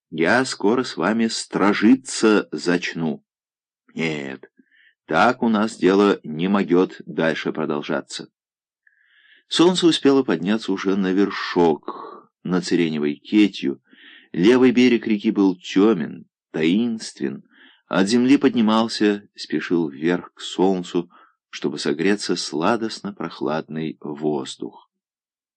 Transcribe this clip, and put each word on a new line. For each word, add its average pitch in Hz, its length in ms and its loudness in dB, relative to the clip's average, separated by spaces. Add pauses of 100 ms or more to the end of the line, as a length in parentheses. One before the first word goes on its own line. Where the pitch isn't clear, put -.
(100)
я 92 340 0
скоро 123 400 0
с - 120 -12
вами 110 300 0
стражиться 110 1300 2
зачну. 80 720 -4 (680)
Нет, 69 560 -8 (560)
так 110 360 2
у 120 60 0
нас 110 280 0
дело 98 460 4
не 78 260 -4
могёт 92 580 2
дальше 82 460 -4
продолжаться". 73 760 -6 (1200)
Солнце 175 400 4
успело 139 340 4
подняться 101 480 -2
уже 95 240 -2
на 95 160 0
вершок, - 1200 -2 (140)
над 87 200 -2
сиреневой 78 520 -2
кетью. 95 680 0 (500)
Левый 123 380 4
берег 120 380 2
реки 107 240 0
был 95 240 2
тёмен, 92 680 0 (260)
таинствен. 90 920 -2 (460)
От 95 200 0
земли 123 280 4
поднимался, 113 960 2
спешил 82 540 -4
вверх 82 460 -4
к - 60 -20
солнцу, 90 720 -2 (400)
чтобы 73 300 -6
согреться 90 560 -2
сладостно 104 760 -4
прохладный 78 880 -8
воздух. 76 880 -8 (680)